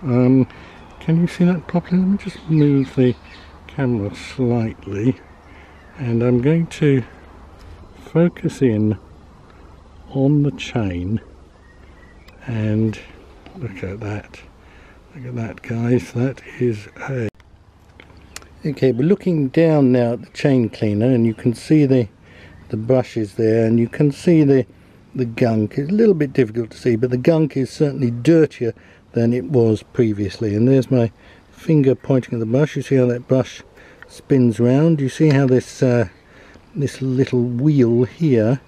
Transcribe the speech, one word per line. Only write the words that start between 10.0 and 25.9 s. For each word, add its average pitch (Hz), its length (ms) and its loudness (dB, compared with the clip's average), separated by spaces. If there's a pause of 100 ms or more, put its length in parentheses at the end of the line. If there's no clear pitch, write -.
on 139 320 2
the 143 100 0
chain, 98 680 -6 (1300)
and 107 520 -2 (580)
look 101 260 -12
at 101 180 -10
that. 104 380 -12 (760)
Look 127 100 -16
at 123 100 -12
that, 113 260 -10
guys. 117 500 -2
That 123 300 -4 (180)
is 110 260 -4 (220)
a 123 200 -6 (1400)
Okay, 131 260 0
we're 123 140 0
looking 170 420 0
down 151 440 4
now 120 200 2
at 117 100 -8
the - 80 -20
chain 131 380 2
cleaner, 104 380 -2
and 120 200 2
you 110 80 0
can 120 200 -2
see 151 300 2
the, 131 240 2 (640)
the 113 80 -6
brushes 113 560 -2
there, 113 320 2
and 117 120 2
you 117 100 0
can 151 220 0
see 160 320 2
the, 139 220 4 (500)
the 127 120 -2
gunk. 113 500 0
It's 143 140 -4